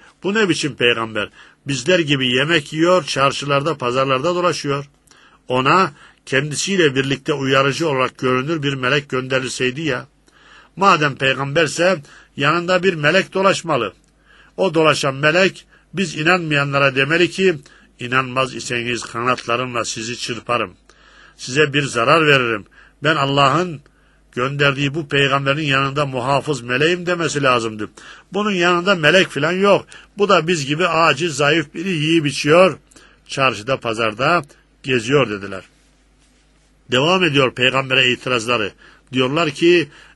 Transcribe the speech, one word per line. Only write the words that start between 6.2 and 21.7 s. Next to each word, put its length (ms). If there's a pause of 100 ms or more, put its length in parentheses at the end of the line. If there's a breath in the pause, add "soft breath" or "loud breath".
kendisiyle 680
birlikte 380
uyarıcı 560
olarak 280
görünür 460
bir 100
melek 360
gönderilseydi 720
ya. 260 (680 soft breath)
Madem 400
peygamberse 840 (360 loud breath)
yanında 460
bir 100
melek 400
dolaşmalı. 600 (640 soft breath)
O 160
dolaşan 420
melek 500 (280 soft breath)
biz 220
inanmayanlara 800
demeli 340
ki, 260 (440 soft breath)
'İnanmaz 560
iseniz 480
kanatlarımla 800
sizi 320
çırparım. 560 (640 soft breath)
Size 360